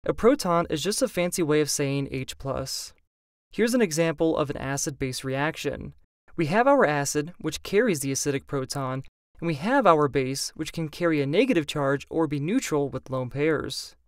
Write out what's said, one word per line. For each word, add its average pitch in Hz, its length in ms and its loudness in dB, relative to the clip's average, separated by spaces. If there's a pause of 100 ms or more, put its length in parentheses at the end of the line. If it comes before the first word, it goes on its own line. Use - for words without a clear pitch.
A 160 80 0
proton 180 560 4
is 147 140 -2
just 196 180 0
a 254 60 2
fancy 180 340 -2
way 151 200 4
of 147 80 0
saying 139 420 -2
H 131 260 -8
plus. 131 560 -8 (580)
Here's 226 220 0
an 247 80 4
example 165 560 4
of 147 120 0
an - 80 -6
acid-base 135 680 -4
reaction. 139 720 -4 (420)
We 165 120 0
have 220 200 4
our 277 180 6
acid, 147 540 0
which - 240 -6
carries 196 380 2
the 139 100 -4
acidic 135 340 -2
proton, 135 580 -6 (360)
and 165 80 -4
we 165 80 -2
have 220 320 2
our 151 200 6
base, 135 480 -4
which 156 180 -8
can 160 160 -6
carry 160 320 0
a 135 40 0
negative 175 420 0
charge 139 420 -2
or 156 180 -2
be 143 120 -4
neutral 151 500 -2
with 127 200 -10
lone 127 200 -4
pairs. 143 680 -4 (120)